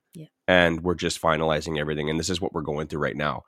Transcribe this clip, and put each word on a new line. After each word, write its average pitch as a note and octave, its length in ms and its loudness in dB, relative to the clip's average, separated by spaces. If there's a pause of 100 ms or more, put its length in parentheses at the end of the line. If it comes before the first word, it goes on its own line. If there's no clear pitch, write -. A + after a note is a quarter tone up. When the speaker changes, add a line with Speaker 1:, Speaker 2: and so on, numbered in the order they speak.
(140)
Speaker 1:
Yeah. D#3 140 -18 (200)
Speaker 2:
And E2+ 340 6
we're F2 120 0
just E2 280 -4
finalizing D#2 580 0
everything. D2+ 300 -2
And D#2+ 100 0
this E2 100 -2
is F2+ 100 -2
what - 140 -4
we're E2+ 80 -4
going D2+ 260 -4
through D2+ 140 -6
right B1+ 140 -2
now. D2 320 -4